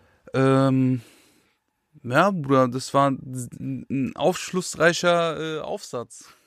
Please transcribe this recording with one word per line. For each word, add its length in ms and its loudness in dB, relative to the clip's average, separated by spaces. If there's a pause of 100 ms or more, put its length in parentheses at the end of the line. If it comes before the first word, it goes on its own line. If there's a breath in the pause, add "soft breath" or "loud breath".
(360)
Ähm, 680 4 (1000 soft breath)
ja, 260 2
Bruder, 380 2
das 260 -6
war 160 4
ein, 800 -8
ein 260 -2
aufschlussreicher, 1400 0
äh, 40 -8
Aufsatz. 680 -12
<laughs> 60 -20 (120)